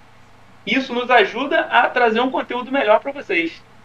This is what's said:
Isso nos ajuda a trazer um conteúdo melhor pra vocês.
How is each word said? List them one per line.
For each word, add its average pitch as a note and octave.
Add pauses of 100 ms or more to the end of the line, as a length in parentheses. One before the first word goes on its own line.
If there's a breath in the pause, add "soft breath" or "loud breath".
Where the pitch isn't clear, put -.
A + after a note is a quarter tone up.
(680)
Isso B3+
nos A#3+
ajuda B3
a A#3+
trazer A#3
um C4
conteúdo B3
melhor A3
pra C#4
vocês. F3+ (220)